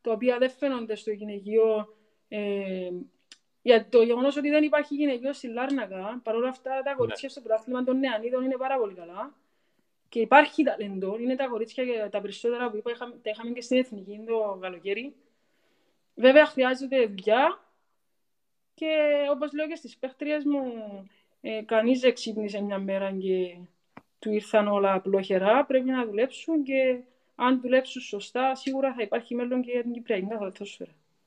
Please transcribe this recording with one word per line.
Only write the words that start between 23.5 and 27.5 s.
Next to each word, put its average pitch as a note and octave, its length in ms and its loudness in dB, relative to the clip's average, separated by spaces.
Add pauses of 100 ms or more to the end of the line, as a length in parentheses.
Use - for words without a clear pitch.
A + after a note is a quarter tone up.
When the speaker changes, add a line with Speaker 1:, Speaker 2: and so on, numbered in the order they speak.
Speaker 1:
του G#3+ 140 -4
ήρθαν G#3 360 2
όλα G3 240 4
απλόχερα. F#3+ 720 2
Πρέπει C4 260 0
να B3+ 160 -2
δουλέψουν C4 560 -2
και C4 380 0 (340)
αν B3 260 2